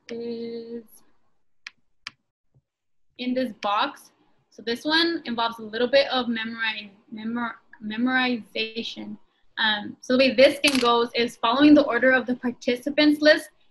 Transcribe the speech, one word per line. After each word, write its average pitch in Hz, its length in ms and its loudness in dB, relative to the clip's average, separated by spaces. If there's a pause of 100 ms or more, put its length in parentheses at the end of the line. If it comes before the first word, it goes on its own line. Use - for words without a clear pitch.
(100)
is 233 720 -12 (2250)
In 247 160 -6
This 247 260 -4
Box. 220 520 -4 (380)
So - 120 -20
this 240 220 -8
one 330 420 0
involves 233 320 -4
a 226 40 -16
little 226 260 -4
bit 277 200 4
of 254 180 -2
memori-, 226 640 -6 (220)
memor-, 226 440 -8 (260)
memorization. 220 1400 -4 (400)
Um, 208 440 -2
so - 100 -2
the 254 60 4
way 262 160 4
this 254 280 6
game 277 160 2
goes 240 360 2
is 240 220 -2
following 277 360 4
the 294 120 8
order 240 260 0
of 254 160 0
the 247 80 -4
participants 285 880 0
list, 311 260 4 (220)